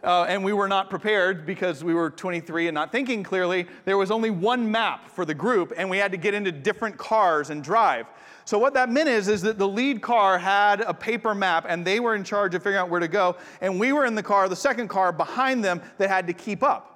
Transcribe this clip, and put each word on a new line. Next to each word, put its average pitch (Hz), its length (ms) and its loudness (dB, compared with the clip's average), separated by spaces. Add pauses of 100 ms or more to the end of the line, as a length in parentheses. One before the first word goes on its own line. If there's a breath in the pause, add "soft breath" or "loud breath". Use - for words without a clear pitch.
uh, 175 200 4
and 185 200 -2
we 196 80 0
were 202 160 0
not 190 220 0
prepared 190 560 0
because 160 360 -4
we 170 120 -2
were 170 160 0
twenty-three 170 580 -4
and 160 80 -4
not 151 160 -4
thinking 240 320 -2
clearly, 180 420 0 (200 loud breath)
there 196 120 2
was 196 140 0
only 226 200 0
one 220 380 0
map 214 380 -2
for - 160 -6
the 156 100 -2
group, 175 440 0
and 185 120 -2
we 185 100 0
had 202 120 2
to 185 60 -6
get 196 160 0
into 202 180 -2
different 196 460 -4
cars 165 540 2
and 147 120 -8
drive. 156 440 2 (380 loud breath)
So 208 120 0
what 262 160 2
that 254 160 2
meant 294 180 2
is, 220 200 2
is 208 160 0
that 214 160 0
the 196 80 2
lead 233 340 -2
car 196 380 4
had 202 420 2
a 202 120 -2
paper 220 420 -2
map, 180 340 0
and 175 160 -2
they 196 140 0
were 233 160 0
in 202 80 -4
charge 196 320 -2
of 175 80 -4
figuring 196 180 0
out 180 80 -2
where 175 100 0
to 170 80 0
go, 185 300 0 (240 loud breath)
and 185 180 -2
we 254 140 2
were 285 120 2
in 233 100 0
the 208 80 -4
car, 196 260 2
the 180 60 -2
second 240 320 -2
car 185 240 2
behind 240 520 0
them, 180 180 0 (180 loud breath)
that 196 100 2
had 190 180 2
to 175 60 -4
keep 196 300 -6
up. 165 320 0